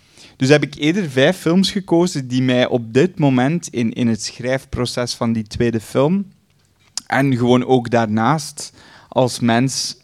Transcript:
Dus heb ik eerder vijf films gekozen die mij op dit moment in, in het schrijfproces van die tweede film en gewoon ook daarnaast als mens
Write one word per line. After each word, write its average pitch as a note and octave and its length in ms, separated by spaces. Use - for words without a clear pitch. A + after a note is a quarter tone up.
Dus C3 120
heb D3 140
ik C#3+ 120
eerder D#3+ 360
vijf C#3 260
films F3 340
gekozen E3+ 580
die B2+ 140
mij B2+ 260
op A2+ 260
dit D#3+ 240
moment C#3 500
in, A#2 240
in A#2+ 160
het A2 140
schrijfproces B2 920
van A#2 180
die A2+ 140
tweede A2+ 340
film E3+ 460
en C3+ 300
gewoon B2 300
ook C3 240
daarnaast A#2 840
als - 320
mens A#2+ 640